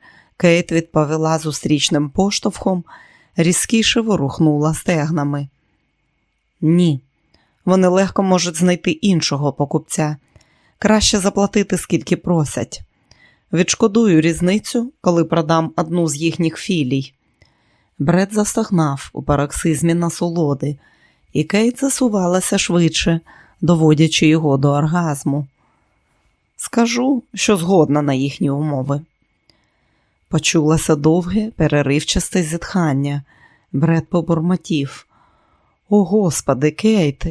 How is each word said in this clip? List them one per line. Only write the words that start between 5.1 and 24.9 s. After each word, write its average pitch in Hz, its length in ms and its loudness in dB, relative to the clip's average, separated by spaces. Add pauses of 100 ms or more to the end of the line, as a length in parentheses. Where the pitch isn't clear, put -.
"Ні, 165 400 2 (640)
вони 185 240 4
легко 190 340 0
можуть 175 340 0
знайти 180 340 0
іншого 147 600 0
покупця. 151 640 -4 (640)
Краще 214 400 2
заплатити, 196 600 0
скільки - 380 -2
просять. - 680 -4 (680)
Відшкодую 196 680 2
різницю, 185 800 -2
коли 170 240 2
продам 165 520 0
одну 170 320 -2
з 143 80 -4
їхніх 160 400 -2
філій". 135 560 -4 (840)
Бред 180 340 0
застогнав 196 800 -2
у 139 100 -10
пароксизмі 151 720 0
насолоди, 165 840 -2 (540)
і 156 120 -2
Кейт 220 360 0
засувалася 196 800 0
швидше, 165 600 0 (400)
доводячи 156 680 4
його 156 300 2
до 139 140 2
оргазму. 147 760 -2 (1080)